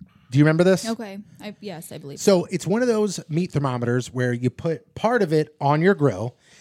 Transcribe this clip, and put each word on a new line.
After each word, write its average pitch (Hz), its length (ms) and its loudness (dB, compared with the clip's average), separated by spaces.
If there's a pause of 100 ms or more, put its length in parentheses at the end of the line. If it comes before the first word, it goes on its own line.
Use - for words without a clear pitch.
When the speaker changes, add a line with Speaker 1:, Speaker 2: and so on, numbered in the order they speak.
(300)
Speaker 1:
Do 135 80 0
you 147 60 8
remember 160 200 4
this? 185 240 2
Speaker 2:
Okay. 214 300 -8 (240)
I, 208 180 -14
yes, 180 320 -14
I - 60 -14
believe 151 200 -16
Speaker 1:
So 190 320 4
it's 170 160 -4
one 202 140 0
of 254 80 -2
those 214 400 -2
meat 170 240 -2
thermometers 123 600 -2
where 123 200 -2
you 123 160 -2
put - 460 -8
part 233 280 2
of 165 100 0
it 151 280 0
on 147 220 2
your 190 120 6
grill 123 420 -2 (240)